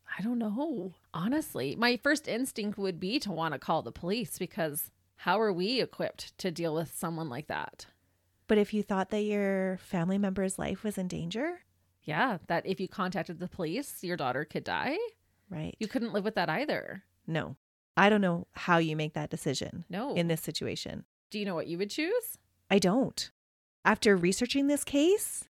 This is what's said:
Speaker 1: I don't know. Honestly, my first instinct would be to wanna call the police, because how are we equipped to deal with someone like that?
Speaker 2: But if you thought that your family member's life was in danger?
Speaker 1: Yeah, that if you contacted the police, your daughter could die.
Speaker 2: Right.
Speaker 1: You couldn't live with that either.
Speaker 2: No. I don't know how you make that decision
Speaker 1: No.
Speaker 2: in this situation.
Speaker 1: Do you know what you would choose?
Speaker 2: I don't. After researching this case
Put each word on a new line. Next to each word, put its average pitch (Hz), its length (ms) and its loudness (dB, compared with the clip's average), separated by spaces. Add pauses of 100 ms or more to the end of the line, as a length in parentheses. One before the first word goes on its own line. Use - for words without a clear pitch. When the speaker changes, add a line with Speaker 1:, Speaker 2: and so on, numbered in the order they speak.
(140)
Speaker 1:
I - 60 -6
don't 240 160 0
know. 220 560 -2 (180)
Honestly, 170 640 -2
my 240 220 4
first 285 300 2
instinct 214 500 -2
would 185 220 -2
be 202 200 0
to 202 120 -4
wanna 160 260 -2
call 160 240 0
the 117 100 -8
police, 196 460 -4
because 160 540 -4 (240)
how - 260 2
are 214 100 4
we 185 300 2
equipped - 560 -6
to 185 140 -2
deal 165 240 -2
with 160 200 -2
someone 165 340 -4
like 131 180 -8
that? - 400 -8 (580)
Speaker 2:
But 214 140 6
if 208 160 2
you 208 80 2
thought 190 260 0
that 214 140 0
your 196 560 0
family 190 400 0
member's 190 400 0
life - 240 -4
was 208 160 -2
in 185 80 -2
danger? 208 540 -4 (420)
Speaker 1:
Yeah, 190 420 0
that 170 220 0
if 185 120 -2
you 190 80 -2
contacted 180 520 -4
the 180 80 -6
police, 180 560 -6
your 175 140 -2
daughter 135 280 0
could - 180 -6
die. 90 340 -2 (560)
Speaker 2:
Right. 160 260 -8
Speaker 1:
You 214 80 -4
couldn't 233 260 -4
live 202 100 0
with 208 120 -4
that 175 140 2
either. 220 540 -2 (240)
Speaker 2:
No. 151 280 -2 (400)
I 190 140 8
don't 208 120 6
know 175 320 0
how - 260 2
you 160 160 2
make 156 180 -2
that 151 160 -4
decision - 600 -4
Speaker 1:
No. 226 260 -4
Speaker 2:
in 170 120 2
this 165 140 0
situation. - 640 -6 (240)
Speaker 1:
Do - 100 -8
you 208 60 -2
know 190 100 -2
what 156 120 -2
you 170 100 -4
would 202 140 -2
choose? 392 460 -2 (340)
Speaker 2:
I 196 80 8
don't. 202 500 2 (560)
After 208 300 6
researching 240 520 2
this 285 160 2
case 330 720 2